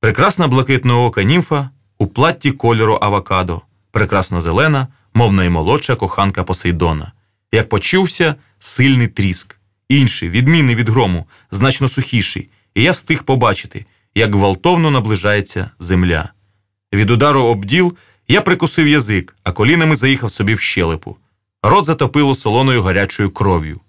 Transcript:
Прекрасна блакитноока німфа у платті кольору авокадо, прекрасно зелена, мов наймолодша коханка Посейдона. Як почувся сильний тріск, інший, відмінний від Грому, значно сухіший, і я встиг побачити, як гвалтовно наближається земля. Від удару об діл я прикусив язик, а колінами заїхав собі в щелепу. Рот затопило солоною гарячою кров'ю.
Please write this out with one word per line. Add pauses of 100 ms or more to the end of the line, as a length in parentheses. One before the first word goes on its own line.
Прекрасна
блакитноока
німфа (280)
у
платті
кольору
авокадо, (280)
прекрасно
зелена, (260)
мов
наймолодша
коханка
Посейдона. (400)
Як
почувся (240)
сильний
тріск, (320)
інший,
відмінний
від
Грому, (240)
значно
сухіший, (260)
і
я
встиг
побачити, (280)
як
гвалтовно
наближається
земля. (600)
Від
удару
об
діл (320)
я
прикусив
язик,
а
колінами
заїхав
собі
в
щелепу. (460)
Рот
затопило
солоною
гарячою
кров'ю.